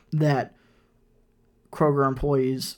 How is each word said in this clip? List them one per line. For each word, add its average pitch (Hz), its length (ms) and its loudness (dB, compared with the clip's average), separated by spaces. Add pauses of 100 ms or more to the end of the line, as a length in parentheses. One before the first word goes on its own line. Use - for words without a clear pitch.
(120)
that 147 420 0 (1200)
Kroger 143 360 2
employees 131 720 -2